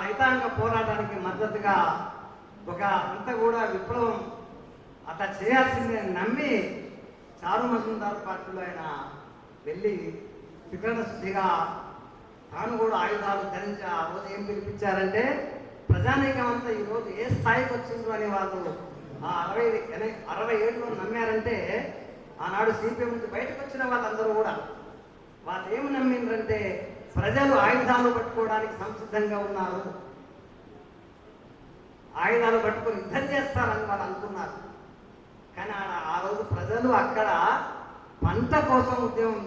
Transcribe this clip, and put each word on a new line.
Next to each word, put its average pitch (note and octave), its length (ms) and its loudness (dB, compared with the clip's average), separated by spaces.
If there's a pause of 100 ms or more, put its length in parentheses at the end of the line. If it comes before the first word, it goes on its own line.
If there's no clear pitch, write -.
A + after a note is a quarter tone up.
రైతాంగ B3 460 4
పోరాటానికి A3 720 0
మద్దతుగా G3+ 560 2 (920)
ఒక F3 160 -6
అంతా G3+ 500 0
కూడా A3+ 300 4
విప్లవం A3 560 0 (880)
అట్లా F3 260 -4
చేయాల్సిందే A#3 680 2
అని G3 140 -2
నమ్మి A#3+ 380 0 (840)
చారు G3+ 280 0
మజుందార్ G#3+ 640 -2
పార్టీలో F#3+ 340 -8
ఆయన F3+ 220 -8 (840)
వెళ్ళి F#3+ 300 -2 (680)
త్రికరణ A3+ 380 -2
శుద్ధిగా F#3+ 440 -2 (1040)
తాను A3 260 -2
కూడా A3 200 4
ఆయుధాలు G3 520 0
ధరించి G3+ 340 -6
ఆ E3+ 240 -2
రోజు F3+ 260 -8
ఏం G3+ 120 -6
పిలిపించారంటే, G3+ 800 0 (680)
ప్రజానీకం C4+ 580 4
అంతా A#3+ 240 -2
ఈ G#3 120 -2
రోజు G#3+ 260 -4
ఏ G#3 200 -4
స్థాయికి B3 440 2
వచ్చిండ్రు A#3 380 -4
అనే G#3+ 140 -2
వాళ్ళు F#3+ 340 -2 (680)
ఆ F3 60 -2 (100)
అరవై, A3 240 2 (260)
ఎన-, A3 380 -6
అరవై G#3+ 260 0
ఏళ్ళు A#3 300 2
నమ్మారంటే, A3 680 0 (840)
ఆనాడు G3 300 2
సిపిఎం A#3 380 -2
నుంచి A#3 180 -2
బయటకు B3+ 320 -6
వచ్చిన C4+ 260 -6
వాళ్ళందరూ A3 480 0
కూడా G#3+ 200 2 (920)
వాళ్ళు F#3+ 300 -4
ఏమి C#4 140 -2
నమ్మిండ్రంటే, A#3 680 2 (560)
ప్రజలు C4+ 380 4
ఆయుధాలు B3+ 580 6
పట్టుకోవడానికి A3 640 0
సంసిద్ధంగా G#3+ 640 -2
ఉన్నారు, G3 440 -2 (2250)
ఆయుధాలు A3+ 420 4
పట్టుకొని G#3+ 360 0
యుద్ధం G3 280 -2
చేస్తారని B3 640 0
వాళ్ళు G3+ 180 -2
అనుకున్నారు. F#3+ 540 -6 (960)
కానీ G3+ 160 -8
ఆ, G3+ 120 -6 (220)
ఆ F3 220 -2
రోజు G#3+ 160 -2
ప్రజలు A#3 480 0
అక్కడ G#3+ 380 4 (960)
పంట B3 300 2
కోసం B3+ 480 4
ఉద్యమం A3 440 2